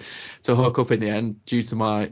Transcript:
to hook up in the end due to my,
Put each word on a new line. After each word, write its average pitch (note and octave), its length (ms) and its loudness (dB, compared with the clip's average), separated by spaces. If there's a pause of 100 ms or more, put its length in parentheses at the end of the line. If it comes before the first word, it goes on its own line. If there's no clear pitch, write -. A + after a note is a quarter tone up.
(440)
to B2+ 100 4
hook B2 240 4
up B2 140 2
in A2 80 2
the G#2+ 100 0
end G#2+ 340 -4
due A#2+ 200 0
to A#2 100 -8
my, G#2+ 380 0